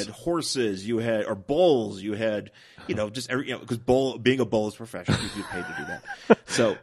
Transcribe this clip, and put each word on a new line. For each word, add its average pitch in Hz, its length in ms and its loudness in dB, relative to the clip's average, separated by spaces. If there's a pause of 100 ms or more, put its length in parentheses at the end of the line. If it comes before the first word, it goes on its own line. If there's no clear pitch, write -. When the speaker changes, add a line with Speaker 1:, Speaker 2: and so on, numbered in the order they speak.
Speaker 1:
had 104 100 -8
horses, 123 720 0
you 113 120 0
had, 113 280 2
or 110 80 -2
bulls, 113 680 2
you 107 120 -4
had, 104 400 -2 (340)
you 123 80 -2
know, 107 160 -2
just 120 180 -8
every, 127 200 -2
you 127 60 -4
know, - 100 -10
'cause 113 140 -4
bull, 127 400 2
being 123 200 -6
a 123 60 2
bull 107 240 0
is 104 60 -6
a - 20 -20
profession. 113 440 -2
You 95 220 -6
get - 80 -10
paid 87 140 -6
to 85 120 -10
do - 100 -8
that. - 580 2
Speaker 2:
<laughs> - 20 -20
Speaker 1:
So, 113 240 2
Speaker 2:
Are 92 40 -2
you - 80 -10